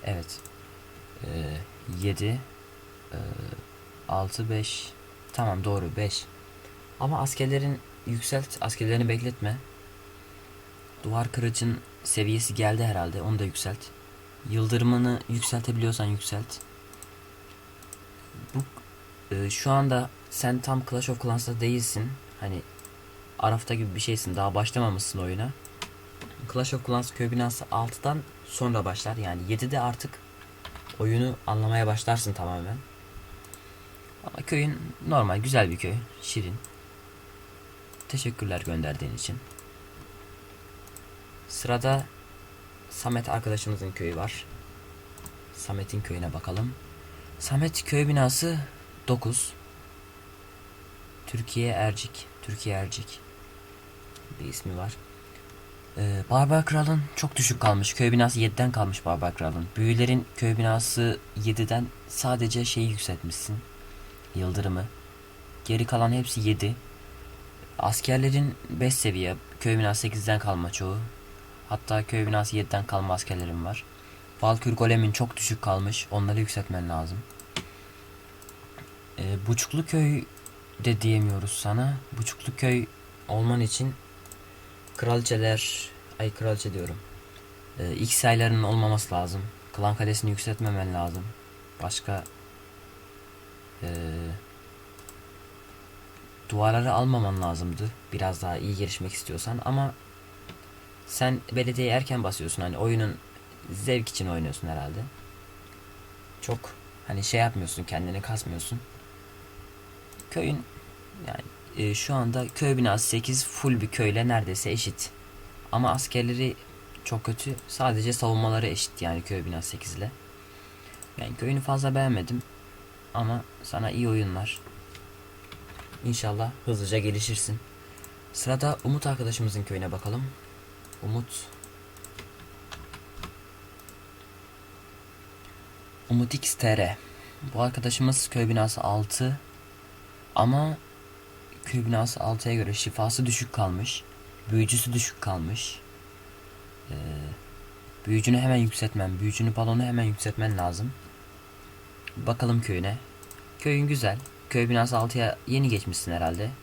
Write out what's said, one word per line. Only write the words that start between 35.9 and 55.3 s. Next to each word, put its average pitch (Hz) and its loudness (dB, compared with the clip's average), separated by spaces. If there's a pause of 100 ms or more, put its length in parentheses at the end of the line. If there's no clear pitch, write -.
Şirin. 95 -4 (1500)
Teşekkürler 107 -2
gönderdiğin 76 0
için. - -4 (2000)
Sırada 131 2 (840)
Samet 120 -2
arkadaşımızın 107 0
köyü 85 -4
var. 101 -4 (1120)
Samet'in 101 -4
köyüne 87 -4
bakalım. 101 -2 (640)
Samet 156 0
köy 147 4
binası 147 4 (500)
dokuz. 120 2 (1700)
Türkiye 117 -2
Ercik. 104 0 (160)
Türkiye 104 -4
Ercik. - -6 (1200)
Bir 73 -6
ismi 90 -6
var. 95 -2 (1040)